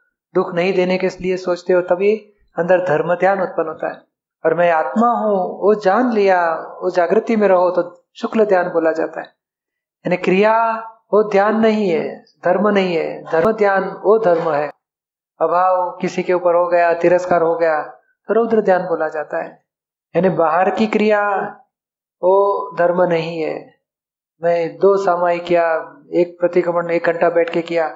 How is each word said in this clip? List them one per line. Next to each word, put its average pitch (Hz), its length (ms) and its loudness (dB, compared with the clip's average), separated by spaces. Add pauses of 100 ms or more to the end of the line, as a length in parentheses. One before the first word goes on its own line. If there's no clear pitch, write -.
(340)
दुख 180 200 -2
नहीं 175 200 0
देने 180 240 0
के 185 100 -2 (120)
लिए 185 160 -4
सोचते 180 360 -4
हो, 180 100 4
तभी 190 340 0 (420)
अंदर 175 200 2 (100)
धर्म 160 260 0
ध्यान 190 260 0
उत्पन्न 165 280 -4
होता 156 200 -8
है। - 140 -12 (420)
और 165 100 2
मैं 175 160 2
आत्मा 165 360 0
हूँ, 214 300 0
वो 185 380 0
जान 214 380 0
लिया, 185 420 2
वो 165 360 -8
जागृति 190 460 0
में 208 120 2
रहो, 180 220 4
तो 175 340 -4 (100)
शुक्ल 226 300 -2
ध्यान 180 240 2
बोला 160 240 0
जाता 160 280 -6
है। 151 60 -16 (800)
यानी 175 100 0
क्रिया 214 640 0 (340)
वो 208 180 2
ध्यान 214 300 2
नहीं 214 300 2
है, 151 340 -4 (200)
धर्म 185 240 2
नहीं 190 280 0
है। 151 260 -6
धर्म 170 300 0
ध्यान 196 320 0
वो 185 340 0
धर्म 165 340 0
है। 147 160 -2 (720)
अभाव 180 600 0
किसी 185 220 -4
के 180 100 -2
ऊपर 175 220 2
हो 175 140 2
गया, 170 260 2
तिरस्कार 175 480 2
हो 165 140 0
गया, 160 260 0 (460)
तो 202 60 -2
रौद्र 220 260 2
ध्यान 185 220 2
बोला 160 260 -4
जाता 156 360 -8
है। - 200 -18 (520)
यानी 180 120 2
बाहर 165 420 2
की 220 160 0
क्रिया 208 600 0 (760)
वो 196 540 2
धर्म 175 260 2
नहीं 165 400 -2
है। - 320 -8 (680)
मैं 165 360 -2
दो 196 180 4
सामायिक 175 480 0
किया, 165 500 0 (180)
एक 175 280 0
प्रतिक्रमण 170 500 0
एक 170 140 -2
घंटा 170 260 2
बैठ 170 200 0
के 170 120 -2
किया, 165 340 -2